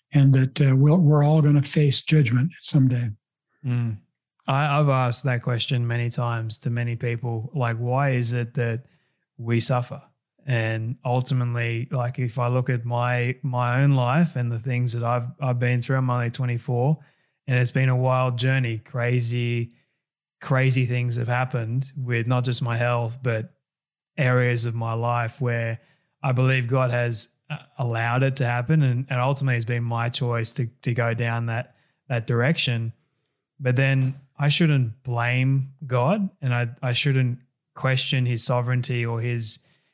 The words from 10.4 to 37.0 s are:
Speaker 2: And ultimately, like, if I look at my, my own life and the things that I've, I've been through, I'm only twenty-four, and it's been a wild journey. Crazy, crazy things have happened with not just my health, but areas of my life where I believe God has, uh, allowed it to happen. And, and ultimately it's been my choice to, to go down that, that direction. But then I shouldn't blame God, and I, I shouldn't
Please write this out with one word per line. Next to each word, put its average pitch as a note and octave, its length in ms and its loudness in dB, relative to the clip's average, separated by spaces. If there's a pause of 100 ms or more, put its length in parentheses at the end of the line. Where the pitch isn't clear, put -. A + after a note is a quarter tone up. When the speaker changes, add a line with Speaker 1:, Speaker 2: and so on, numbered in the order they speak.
Speaker 2:
And A2+ 600 -2
ultimately, A#2+ 880 -2
like, B2+ 260 -4
if B2 180 -4
I B2 120 0
look B2 200 0
at A#2+ 160 -2
my, A#2+ 600 -2
my B2 360 0
own C#3+ 120 4
life C3+ 420 2
and A#2+ 160 -2
the A#2 80 -4
things B2 340 -2
that A#2 120 -4
I've, A#2+ 240 -2 (120)
I've B2 200 0
been B2 200 0
through, C3+ 180 0
I'm B2+ 120 0
only A#2+ 200 0
twenty-four, B2 680 -2 (480)
and B2+ 120 0
it's B2 120 2
been C3 180 2
a B2+ 80 2
wild B2+ 420 0
journey. B2+ 400 0
Crazy, A#2+ 920 -2 (680)
crazy C3 440 2
things A#2+ 300 -2
have A#2+ 140 -2
happened B2 680 -2
with A#2+ 300 -2
not B2 180 0
just B2 160 -2
my A#2 160 -2
health, A#2+ 460 -2
but A2+ 300 -4 (640)
areas B2 460 2
of A2+ 100 -4
my A2+ 200 -4
life A#2 460 -2
where A#2 380 -2 (460)
I C3+ 80 0
believe C3 340 2
God B2+ 240 2
has, A#2+ 380 -2 (200)
uh, D3+ 100 -8 (200)
allowed A#2+ 460 0
it C3+ 120 0
to C3 80 -2
happen. A#2+ 380 2
And, B2+ 280 0
and B2 100 -2
ultimately C3 360 0
it's A2+ 80 -4
been A#2+ 200 -2
my A#2 240 -2
choice A#2+ 460 -2
to, A#2+ 140 -4 (140)
to B2 100 -2
go A#2 220 0
down A#2 320 -2
that, A#2 300 -6 (320)
that A#2 180 -4
direction. A#2+ 640 0 (680)
But B2+ 160 2
then C3+ 400 2 (220)
I C#3+ 100 2
shouldn't C#3+ 560 2
blame B2+ 680 0 (140)
God, D3+ 420 0 (120)
and B2+ 120 0
I, A#2+ 160 0 (140)
I B2 120 -2
shouldn't C3 440 0 (380)